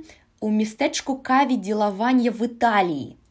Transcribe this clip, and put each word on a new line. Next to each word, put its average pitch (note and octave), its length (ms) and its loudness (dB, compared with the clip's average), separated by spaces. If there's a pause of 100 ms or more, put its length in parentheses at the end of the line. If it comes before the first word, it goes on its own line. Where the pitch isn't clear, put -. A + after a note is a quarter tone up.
(400)
у G#3+ 100 -4
містечку G#3+ 680 -2
Каві C4 400 2
ді G3+ 180 -4
Лаванья A3 580 2
в G#3+ 140 -4
Італії. F#3+ 720 0 (160)